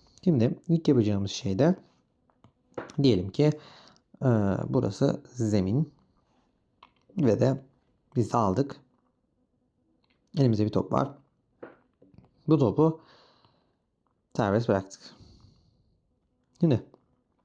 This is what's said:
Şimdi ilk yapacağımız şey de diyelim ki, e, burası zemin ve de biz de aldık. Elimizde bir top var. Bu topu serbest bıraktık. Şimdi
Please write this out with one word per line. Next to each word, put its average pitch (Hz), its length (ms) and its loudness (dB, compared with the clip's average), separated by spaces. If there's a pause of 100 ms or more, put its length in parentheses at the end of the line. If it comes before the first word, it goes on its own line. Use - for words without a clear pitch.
(240)
Şimdi 131 320 2 (120)
ilk 165 200 0
yapacağımız 104 440 0
şey 98 280 -6
de 170 160 2 (1300)
diyelim 98 260 2
ki, 147 200 2 (720)
e, 135 80 0 (400)
burası 127 560 -2
zemin 107 680 -2 (1200)
ve 117 220 2
de 131 220 0 (540)
biz 113 180 -2
de 120 40 0
aldık. 113 380 0 (1600)
Elimizde 113 280 2
bir 107 40 -2
top - 220 -2
var. 135 180 0 (1400)
Bu 151 100 4
topu 139 440 0 (1300)
serbest 113 340 0
bıraktık. 98 320 -2 (1600)
Şimdi 151 240 2 (600)